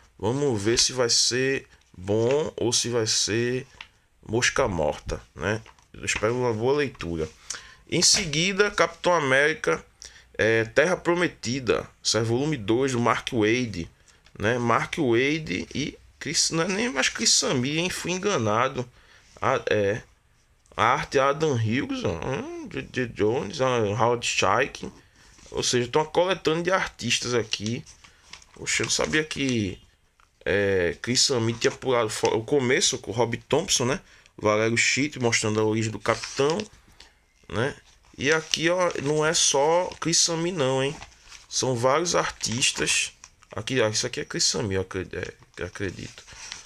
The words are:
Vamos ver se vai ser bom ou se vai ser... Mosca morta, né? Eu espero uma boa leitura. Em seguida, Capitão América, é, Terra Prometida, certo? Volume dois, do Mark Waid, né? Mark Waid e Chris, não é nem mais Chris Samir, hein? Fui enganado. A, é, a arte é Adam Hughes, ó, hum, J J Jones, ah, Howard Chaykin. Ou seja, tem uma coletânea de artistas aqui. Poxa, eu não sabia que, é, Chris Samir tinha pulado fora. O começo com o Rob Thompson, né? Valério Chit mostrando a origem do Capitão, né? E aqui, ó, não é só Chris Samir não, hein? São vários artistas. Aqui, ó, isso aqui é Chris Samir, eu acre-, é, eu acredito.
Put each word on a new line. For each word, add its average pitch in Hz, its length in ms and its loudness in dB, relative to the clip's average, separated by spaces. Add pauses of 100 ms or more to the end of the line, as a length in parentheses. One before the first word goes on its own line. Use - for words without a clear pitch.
(180)
Vamos 123 440 0
ver 117 160 0
se - 160 0
vai 123 160 0
ser 131 560 0 (300)
bom 117 600 0
ou 117 160 0
se - 160 0
vai 117 180 -2
ser... 120 600 -2 (600)
Mosca 120 420 0
morta, 78 520 -2 (140)
né? 95 260 -2 (320)
Eu 55 120 -14
espero 107 300 0
uma 123 180 0
boa 117 220 2
leitura. 85 540 -4 (600)
Em 156 100 0
seguida, 190 680 2
Capitão 175 420 0
América, 156 720 2 (540)
é, 113 260 4
Terra 143 320 2
Prometida, 135 920 0 (160)
certo? 113 240 2
Volume 139 300 0
dois, 120 360 2
do 120 80 0
Mark 120 320 2
Waid, 110 580 0 (480)
né? 113 200 0
Mark 120 400 0
Waid 147 760 0
e - 240 -6 (220)
Chris, - 300 -2
não 165 120 0
é 180 60 -2
nem 214 220 -2
mais 131 180 0
Chris - 240 0
Samir, 147 460 0
hein? 175 120 0
Fui - 220 -4
enganado. 131 760 0 (520)
A, 120 280 2
é, 104 340 2 (760)
a 98 80 4
arte 139 340 2
é - 20 6
Adam 147 340 2
Hughes, 127 500 0
ó, 85 200 -4
hum, 285 440 -6
J 139 240 -10
J 127 160 -2
Jones, 113 520 -2
ah, 127 180 2 (200)
Howard 120 260 2
Chaykin. - 680 0 (580)
Ou - 120 -4
seja, 120 260 2
tem 151 120 2
uma 151 80 -2
coletânea 170 540 0
de 175 80 -2
artistas 123 640 -2
aqui. 110 480 -4 (720)
Poxa, - 280 -4
eu - 20 -2
não - 60 -2
sabia 151 340 0
que, 123 560 -4 (640)
é, 95 580 2
Chris 123 200 0
Samir 117 340 0
tinha 127 160 0
pulado 120 360 0
fora. - 280 0
O 113 80 -2
começo 135 540 2
com - 120 -12
o 101 40 -6
Rob 113 220 0 (120)
Thompson, 139 380 2
né? 135 140 0 (360)
Valério 110 400 2
Chit 135 420 0
mostrando 110 420 2
a 110 40 4
origem 110 260 0
do 104 80 -6
Capitão, 139 600 0 (920)
né? 123 260 -4 (420)
E 135 160 2
aqui, 160 380 0
ó, 180 200 2 (120)
não 151 220 2
é 160 100 2
só 165 560 2 (100)
Chris 160 180 2
Samir 170 360 0
não, 131 280 2
hein? 147 140 -2 (520)
São 127 260 0
vários 143 400 2
artistas. - 1000 0 (400)
Aqui, 127 280 -2
ó, 110 80 4
isso 107 180 -2
aqui - 140 -6
é 151 40 -6
Chris - 200 -2
Samir, 98 340 0
eu 95 40 2
acre-, 92 300 -6
é, - 220 -8 (240)
eu - 80 -6
acredito. - 560 -10 (420)